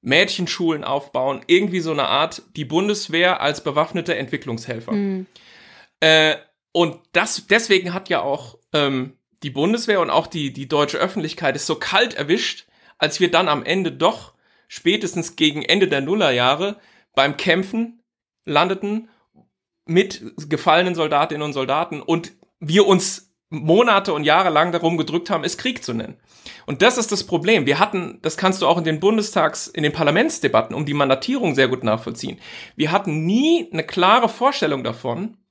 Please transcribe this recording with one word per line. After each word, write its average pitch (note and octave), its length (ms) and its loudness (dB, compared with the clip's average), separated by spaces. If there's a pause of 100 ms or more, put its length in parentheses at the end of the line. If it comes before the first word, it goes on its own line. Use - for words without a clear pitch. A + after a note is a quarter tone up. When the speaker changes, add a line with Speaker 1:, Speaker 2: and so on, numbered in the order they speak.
Speaker 1:
Mädchenschulen E3 800 0
aufbauen, C3+ 640 -4
irgendwie F3 340 2
so D#3+ 100 -4
eine C#3+ 180 0
Art, C#3+ 320 0 (160)
die D3+ 80 -6
Bundeswehr F3+ 800 0
als D3 200 -2
bewaffnete D#3+ 540 -2
Entwicklungshelfer. A#2 760 -8
Speaker 2:
Mhm. G3 340 -2 (720)
Speaker 1:
Äh, D#3 360 4 (360)
und E3 240 2 (160)
das, - 380 0
deswegen G3 420 2
hat F#3+ 160 -8
ja D#3+ 140 0
auch, C#3+ 340 -6 (160)
ähm, C3+ 460 -2 (240)
die C#3+ 80 -10
Bundeswehr G3+ 500 0
und D#3+ 80 2
auch D#3 180 2
die, C#3+ 280 -6
die C3+ 140 -12
deutsche D3 280 2
Öffentlichkeit D#3 580 -2
es - 120 -6
so D#3+ 80 -2
kalt A3 400 0
erwischt, - 520 -4 (300)
als - 240 -2
wir F3 100 2
dann E3+ 180 2
am C#3+ 140 0
Ende E3+ 300 -2
doch E3 400 -2 (360)
spätestens F3 680 -4
gegen D3+ 260 0
Ende F#3 260 2
der C#3 120 0
Nullerjahre D3 760 0 (360)
beim C#3+ 220 2
Kämpfen F#3+ 640 -2 (460)
landeten F#3+ 640 0 (760)
mit F#3 380 0 (260)
gefallenen E3+ 460 2
Soldatinnen D3+ 480 0
und D3 100 -4
Soldaten C#3+ 480 -4
und - 320 -2 (260)
wir F3 280 4
uns - 400 2 (260)
Monate G3 600 2
und D3+ 100 -2
Jahre E3 260 4
lang D#3+ 220 2
darum E3 260 0
gedrückt D#3+ 320 -4
haben, E3 140 -2
es - 160 -4
Krieg - 240 -6
zu - 100 -8
nennen. - 260 -8 (480)
Und C#3 160 -2
das A#3+ 160 4
ist A3 120 -2
das G3 140 -2
Problem. F3 420 0
Wir C#3 140 0
hatten, F#3+ 420 -4
das D#3+ 140 -4
kannst F#3+ 260 0
du D3+ 60 2
auch E3+ 100 4
in E3 60 -4
den D#3 160 -2
Bundestags-, G3 680 0
in - 160 -6
den - 100 2
Parlamentsdebatten D#3 800 0
um C#3+ 140 -4
die C#3+ 80 -4
Mandatierung D3 640 0
sehr C3+ 100 4
gut B2+ 160 -2
nachvollziehen. - 560 -4 (380)
Wir D3+ 160 -2
hatten D#3+ 340 -2
nie C4 460 2
eine D#3+ 100 -4
klare G#3+ 460 2
Vorstellung F3+ 560 -2
davon B2+ 520 -6 (140)